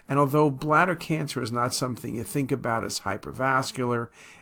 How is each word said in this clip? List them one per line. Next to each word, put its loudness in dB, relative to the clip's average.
And 0
although 6
bladder 2
cancer -4
is -4
not 0
something -4
you -4
think -2
about -2
as -6
hypervascular, -2